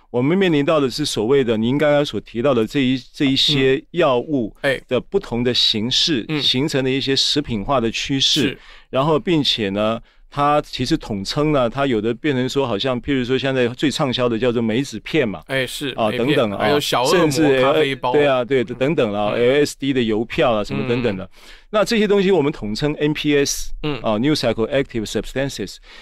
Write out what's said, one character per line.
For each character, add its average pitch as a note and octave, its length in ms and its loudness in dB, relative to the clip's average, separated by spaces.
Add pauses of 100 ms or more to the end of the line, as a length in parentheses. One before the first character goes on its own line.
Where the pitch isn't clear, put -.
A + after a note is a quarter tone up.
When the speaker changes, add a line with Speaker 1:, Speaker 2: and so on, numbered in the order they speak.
(100)
Speaker 1:
我 B2 100 -2
们 D3+ 160 2
面 F#3 160 2
临 C#3+ 100 2
到 D#3 160 2
的 C3+ 120 2
是 C#3+ 160 -4
所 G#2+ 180 -2
谓 C#3 180 4
的 A2+ 140 0
您 A#2+ 220 0
刚 D3 120 2
刚 D3 140 2
所 G#2+ 160 -6
提 A#2 220 -8
到 C#3+ 100 2
的 A2+ 140 2
这 C#3+ 140 -2
一， B2+ 220 0 (120)
这 D#3 100 0
一 C3+ 100 2
些 C3+ 480 2 (100)
药 D3+ 260 2
物 B2+ 420 -2
Speaker 2:
嗯。 C3+ 160 0
哎。 - 100 -12
Speaker 1:
的 B2 140 0
不 - 180 -4
同 A#2+ 240 -4
的 B2 120 0
形 A2+ 360 0
式， - 380 -2
Speaker 2:
嗯。 D#3 140 -2
Speaker 1:
形 C3 260 0
成 C3+ 160 0
的 C3 60 0
一 C3+ 100 0
些 C3 160 -2
食 - 240 0
品 A2 240 -4
化 C3 160 2
的 A2+ 100 0
趋 C3+ 300 -4
势。 - 220 0
Speaker 2:
是。 - 160 -2 (320)
Speaker 1:
然 B2+ 120 0
后 D3+ 160 2
并 E3 240 2
且 G#2 280 0
呢， G#2+ 280 0 (300)
它 D3 340 2
其 - 220 -6
实 D3+ 120 0
统 G2 280 -6
称 D3 260 0
呢， C3 180 2
它 C#3 180 -2
有 A2+ 140 2
的 A2+ 140 -2
变 C#3 200 -2
成 B2+ 140 0
说 C3+ 180 0
好 A2 120 -2
像， B2 220 -2
譬 D3 120 -4
如 B2+ 120 0
说 B2+ 140 0
现 C3+ 160 -2
在 B2+ 140 2
最 B2+ 220 -2
畅 C3 220 -2
销 B2 160 0
的 A2+ 100 0
叫 B2 140 0
做 A#2+ 80 0
梅 A2+ 220 0
子 A2+ 180 -10
片 C#3 280 -2
嘛。 E2 180 -8
Speaker 2:
哎， C3 200 -2
是， C#3+ 300 -8
Speaker 1:
啊， A2+ 120 0
Speaker 2:
梅 A#2+ 100 -2
片， A#2 80 0
Speaker 1:
等 C#3+ 100 2
等 A2 160 0
啊， G2+ 60 -6
Speaker 2:
还 G#2+ 120 0
有 D3 80 2
小 C#3+ 240 0
恶 C#3+ 100 2
魔 F3+ 60 4
Speaker 1:
甚 D#3+ 120 2
至 C#3 300 2
Speaker 2:
咖 C3+ 120 4
啡 C#3+ 240 2
包。 B2+ 160 -2
Speaker 1:
对 D3 140 4
啊， B2+ 180 2
对， B2+ 180 2
等 B2+ 320 -2
等 G#2+ 180 2
了 G2+ 80 -2
啊， G#2 140 0
Speaker 2:
嗯。 A#2 60 0
Speaker 1:
L C3+ 240 4
S - 140 -6
D C#3 140 -2
的 B2+ 100 2
邮 A2 220 0
票 C3+ 280 0
啊， G#2+ 100 0
什 G2+ 120 -6
么 C3 140 -4
等 B2 140 0
等 G#2 140 0
的。 F#2 80 -10
Speaker 2:
嗯。 - 60 -16 (420)
Speaker 1:
那 G3+ 120 4
这 A3+ 140 0
些 G3+ 100 2
东 G3+ 120 4
西 F#3+ 120 4
我 D#3+ 100 4
们 D3 100 2
统 G#2+ 220 -8
称 D3 200 -2
N D3+ 200 0
P D3 220 0
S， - 340 0 (140)
Speaker 2:
嗯。 D3+ 180 -4
Speaker 1:
啊， G#2+ 160 0
New C#3+ 160 2
Psychoactive A2+ 720 -2
Substances。 A2+ 680 -6 (260)